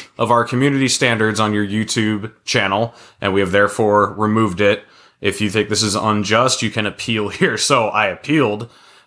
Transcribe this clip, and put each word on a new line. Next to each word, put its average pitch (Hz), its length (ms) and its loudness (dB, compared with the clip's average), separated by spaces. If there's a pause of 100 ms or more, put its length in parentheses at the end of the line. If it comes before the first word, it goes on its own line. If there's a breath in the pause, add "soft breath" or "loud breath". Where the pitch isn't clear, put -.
(120)
<laughs> - 60 -20
of 113 140 0
our 120 100 4
community 135 460 0
standards 110 500 0
on 107 140 0
your 104 120 0
YouTube 107 680 -2 (120)
channel, 107 480 0 (280 loud breath)
and 98 120 0
we 98 60 2
have 95 140 2
therefore 104 600 2
removed 107 460 0
it. 104 220 2 (380 soft breath)
If 101 200 -2
you 107 100 0
think 104 180 0
this 107 160 0
is 104 100 -2
unjust, 107 680 0
you 110 120 -4
can 110 140 -4
appeal 104 420 -4
<laughs> - 120 -10
here." 135 160 0
So 123 300 2
I 104 220 0
appealed, 117 600 -2 (380 soft breath)